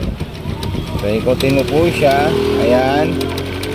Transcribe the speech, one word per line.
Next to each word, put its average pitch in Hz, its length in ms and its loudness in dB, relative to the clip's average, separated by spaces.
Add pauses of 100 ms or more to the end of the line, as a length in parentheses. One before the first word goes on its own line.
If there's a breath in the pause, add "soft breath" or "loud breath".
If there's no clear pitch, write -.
(1000)
So, 104 80 -2
ikutin 127 480 2
mo 135 80 2
po 143 240 2
siya. 143 400 2 (400)
Ayan. 131 480 2 (580)